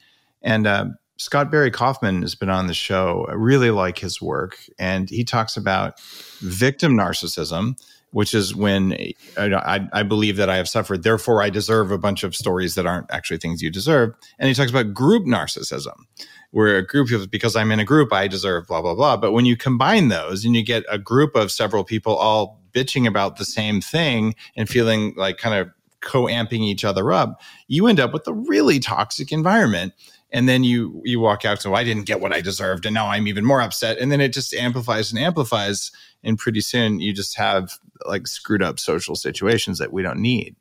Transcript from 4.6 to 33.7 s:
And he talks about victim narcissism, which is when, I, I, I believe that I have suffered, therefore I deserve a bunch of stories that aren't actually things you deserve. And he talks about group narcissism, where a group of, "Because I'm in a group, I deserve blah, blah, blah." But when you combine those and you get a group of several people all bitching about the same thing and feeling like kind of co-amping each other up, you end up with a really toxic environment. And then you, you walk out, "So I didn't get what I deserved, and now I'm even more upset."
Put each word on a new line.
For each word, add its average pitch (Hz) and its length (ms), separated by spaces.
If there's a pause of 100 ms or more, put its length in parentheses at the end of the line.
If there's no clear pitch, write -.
And 92 300
he 117 140
talks 113 320
about 98 440 (400)
victim 123 580
narcissism, 85 800 (340)
which 104 240
is 101 220
when, 98 380 (440)
I, 104 160
I, 98 400
I 104 100
believe 104 340
that 98 120
I 92 80
have 90 100
suffered, 101 360
therefore 110 380
I 104 80
deserve 107 420
a 101 60
bunch 95 260
of 92 120
stories 90 400
that 90 100
aren't 87 260
actually 82 260
things 82 240
you 80 100
deserve. 113 420 (240)
And 135 100
he 131 80
talks 127 160
about 117 220
group 165 320
narcissism, 76 680 (580)
where 104 260
a 92 80
group 139 260
of, 98 200
"Because 107 240
I'm 110 160
in 107 80
a 107 60
group, 139 280
I 98 140
deserve 92 400
blah, 82 140
blah, 85 120
blah." 127 240
But 104 140
when 117 140
you 120 120
combine 135 520
those 92 360
and 117 100
you 113 80
get 113 260
a 107 100
group 127 360
of 107 160
several 104 320
people 110 320
all 107 460 (100)
bitching 131 360
about 98 300
the 101 80
same 107 360
thing 117 540 (200)
and 110 140
feeling 110 460
like 95 220
kind 110 220
of 92 100 (320)
co-amping 117 600
each 101 240
other 101 260
up, 156 300 (260)
you 165 200
end 208 120
up 127 140
with 156 140
a - 60
really 233 460
toxic - 520
environment. 156 600 (380)
And 123 180
then 127 140
you, 117 400
you 120 160
walk 107 260
out, 104 160
"So 98 120
I 110 100
didn't 107 220
get 98 140
what 95 140
I - 80
deserved, 92 440
and 107 80
now 110 140
I'm 104 200
even 104 180
more 131 160
upset." 113 360